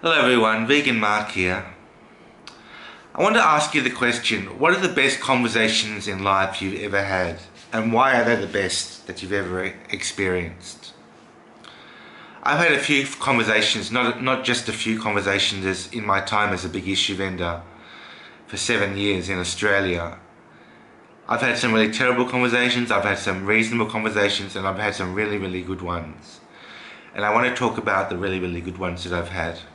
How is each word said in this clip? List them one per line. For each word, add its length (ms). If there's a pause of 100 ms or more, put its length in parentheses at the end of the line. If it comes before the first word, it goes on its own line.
Hello 160
everyone, 480
Vegan 320
Mark 340
here. 420 (1400)
I 80
want 120
to 80
ask 320
you 80
the 80
question, 680
what 140
are 80
the 140
best 260
conversations 880
in 160
life 380
you've 180
ever 240
had? 360 (300)
And 220
why 260
are 60
they 120
the 140
best 560
that 140
you've 140
ever 320
e-, 60 (180)
experienced? 1040 (1500)
I've 180
had 120
a 60
few 260
conversations, 880
not, 300
not 200
just 280
a 20
few 260
conversations 680
as, 260
in 140
my 160
time 320
as 100
a 60
big 180
issue 280
vendor 440 (840)
for 100
seven 400
years 320
in 100
Australia. 800 (1120)
I've 140
had 160
some 160
really 180
terrible 320
conversations, 680
I've 140
had 140
some 260
reasonable 460
conversations, 680
and 100
I've 120
had 160
some 180
really, 240
really 240
good 220
ones. 580 (760)
And 80
I 120
want 140
to 60
talk 220
about 320
the 80
really, 240
really 220
good 160
ones 260
that 80
I've 160
had. 300 (160)